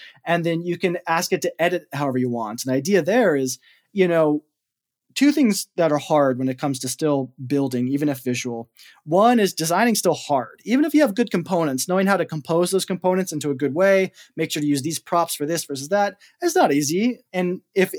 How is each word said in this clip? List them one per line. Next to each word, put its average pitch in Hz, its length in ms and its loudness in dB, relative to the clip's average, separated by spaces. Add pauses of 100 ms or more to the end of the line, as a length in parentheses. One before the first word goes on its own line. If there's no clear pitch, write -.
(240)
and 170 220 -2
then 165 160 0
you 175 160 -4
can 175 300 -2
ask 170 260 0
it 180 80 -2
to 175 180 -4
edit 175 320 0
however 135 280 -2
you 127 100 -2
want. 117 340 -6
And 131 80 -4
the 127 60 2
idea 180 240 2
there 190 340 2
is, 131 220 -2 (340)
you 190 160 2
know, 156 360 2 (720)
two 285 160 4
things 247 440 0
that 165 160 2
are 147 60 2
hard 139 400 2
when 131 120 -2
it 131 100 -6
comes 135 200 -4
to 131 80 -8
still 135 440 -2 (140)
building, 127 420 -2
even 143 220 0
if 127 140 -6
visual. 120 460 -6 (340)
One 214 360 4
is 196 140 2
designing 185 420 2
still 170 180 0
hard. - 520 -4
Even 262 200 2
if 311 80 -2
you 302 80 6
have 220 140 2
good 233 160 0
components, 165 560 -2
knowing 190 200 2
how 196 100 2
to 170 80 0
compose 165 460 -2
those 190 140 0
components 185 460 -2
into 151 200 -4
a 135 40 -2
good 135 180 -2
way, 190 380 2 (240)
make 165 160 -4
sure 156 100 -4
to 147 60 0
use 143 140 0
these 156 180 -6
props 170 360 -2
for 147 100 -6
this 165 200 -4
versus 139 240 -10
that, 202 260 0 (260)
it's 339 140 -2
not 262 180 4
easy. 175 460 0 (120)
And 180 300 -2 (140)
if 190 240 2